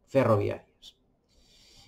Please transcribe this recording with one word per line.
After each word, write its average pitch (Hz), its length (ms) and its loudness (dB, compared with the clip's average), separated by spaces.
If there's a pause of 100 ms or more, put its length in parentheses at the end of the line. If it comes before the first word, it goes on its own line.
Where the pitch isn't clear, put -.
ferroviarias. - 920 -2 (920)